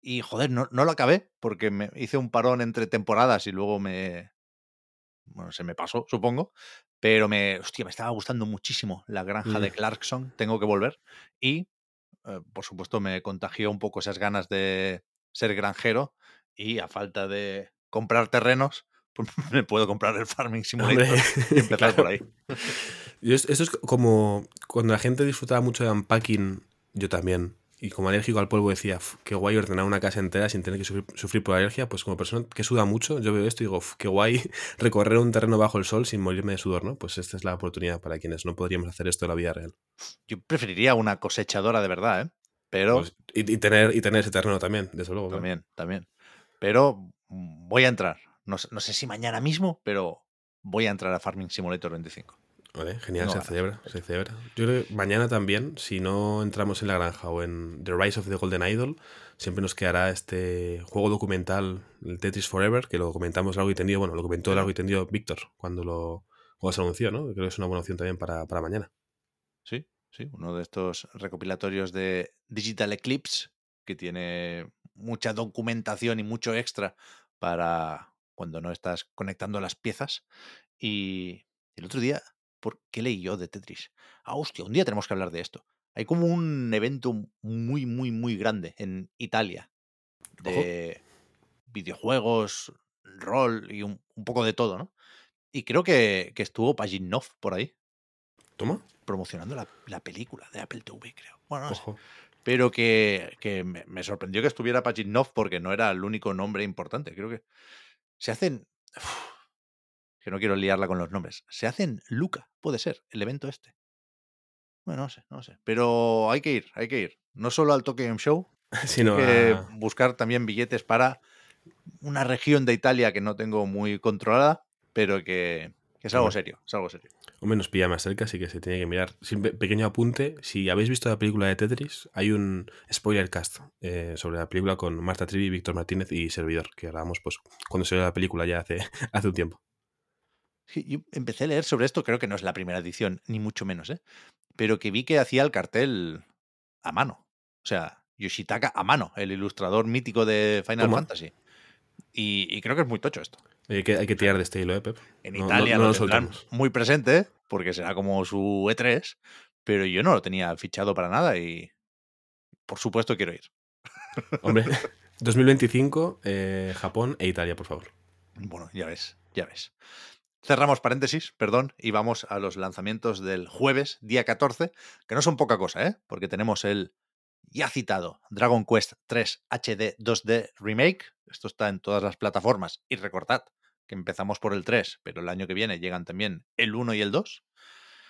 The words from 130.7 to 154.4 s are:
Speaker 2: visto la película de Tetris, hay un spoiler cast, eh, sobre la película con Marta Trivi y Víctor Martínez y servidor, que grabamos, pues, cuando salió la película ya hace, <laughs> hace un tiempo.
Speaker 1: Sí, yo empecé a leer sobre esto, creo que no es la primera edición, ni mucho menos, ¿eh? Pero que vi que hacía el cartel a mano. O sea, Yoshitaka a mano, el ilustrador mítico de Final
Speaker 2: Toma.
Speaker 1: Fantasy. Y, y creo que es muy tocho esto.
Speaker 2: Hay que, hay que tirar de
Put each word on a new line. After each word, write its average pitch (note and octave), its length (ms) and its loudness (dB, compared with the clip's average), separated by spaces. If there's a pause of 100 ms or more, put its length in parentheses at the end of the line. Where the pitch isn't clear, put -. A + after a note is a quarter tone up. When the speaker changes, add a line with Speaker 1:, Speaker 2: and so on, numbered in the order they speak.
Speaker 2:
visto B2 180 0
la G#2+ 100 2
película G#2 300 2
de F#2+ 80 2
Tetris, A#2+ 560 -4
hay G2+ 200 2
un G2 380 -2 (220)
spoiler G2+ 380 0
cast, - 300 -6 (200)
eh, E2+ 380 -6
sobre E2+ 220 -4
la E2 100 -6
película F#2+ 260 2
con E2+ 260 -4
Marta F2+ 240 -2
Trivi G2 200 0
y F#2+ 40 0
Víctor F2+ 240 -4
Martínez F#2 380 -2
y E2 200 -2
servidor, E2 440 -2
que E2+ 120 -12
grabamos, D#2+ 360 -6
pues, - 140 -6 (320)
cuando F#2 160 0
salió F#2 180 2
la F2 100 0
película F2 320 -2
ya F2 140 -2
hace, E2+ 200 -4
<laughs> - 340 -8
hace G#2 160 0
un F2+ 40 -2
tiempo. E2+ 280 -4 (1120)
Speaker 1:
Sí, - 160 -6
yo C#3+ 120 -6 (120)
empecé B2+ 340 -4
a - 20 -2
leer D#3 160 2
sobre B2+ 240 2
esto, - 160 0
creo A#2 160 2
que A2+ 80 -2
no G2 80 -4
es F#2 80 -6
la F#2 100 -2
primera F2+ 240 -6
edición, F2+ 480 -4
ni A2 140 -4
mucho G#2+ 260 -6
menos, F2 240 -8
¿eh? - 120 -8 (540)
Pero A2 220 2
que G#2 140 -4
vi A#2 120 0
que D#3 140 4
hacía C3 240 4
el D3+ 80 4
cartel F#2+ 720 -2 (600)
a E2 80 -8
mano. - 340 -2 (380)
O - 40 -10
sea, - 360 -4 (160)
Yoshitaka G#2 560 -2
a G2+ 80 0
mano, C3 320 2
el F#2+ 160 -4
ilustrador G2 560 0
mítico A#2 380 0
de G#2+ 400 4
Final A2+ 200 2
Speaker 2:
Toma. A2 120 4
Speaker 1:
Fantasy. G#2+ 360 -6 (800)
Y, G2+ 420 0
y G#2 60 -6
creo A#2+ 140 -2
que E3 80 2
es B2+ 40 0
muy A#2 120 -2
tocho D3+ 200 -4
esto. - 200 -16 (280)
Speaker 2:
Hay G2 160 0
que, G#2 140 4
hay G#2 80 2
que G2+ 100 2
tirar G2 220 4
de F2+ 60 2